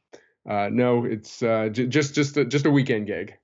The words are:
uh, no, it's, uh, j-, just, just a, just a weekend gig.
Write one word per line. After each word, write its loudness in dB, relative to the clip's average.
uh, -2
no, 2
it's, -6
uh, 0
j-, -2
just, 0
just 0
a, 2
just 0
a 4
weekend 2
gig. -6